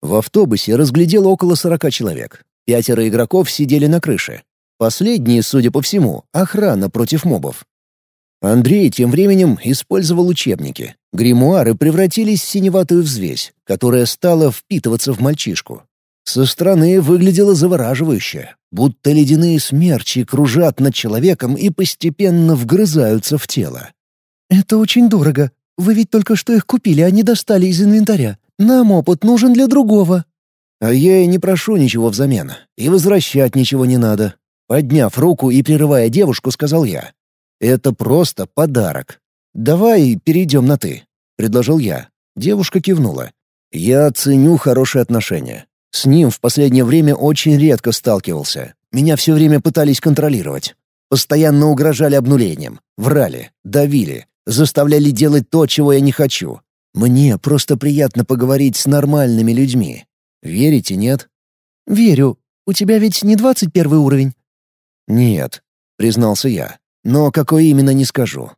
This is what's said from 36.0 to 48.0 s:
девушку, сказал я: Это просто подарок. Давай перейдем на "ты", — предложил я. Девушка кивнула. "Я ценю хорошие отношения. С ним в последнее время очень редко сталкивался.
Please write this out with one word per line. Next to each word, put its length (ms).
девушку, 420
сказал 320
я: 280
Это 320
просто 540
подарок. 760
Давай 600
перейдем 500
на 140
"ты", — 240
предложил 440
я. 280
Девушка 440
кивнула. 520
"Я 400
ценю 460
хорошие 440
отношения. 640
С 140
ним 260
в 80
последнее 460
время 320
очень 420
редко 320
сталкивался. 840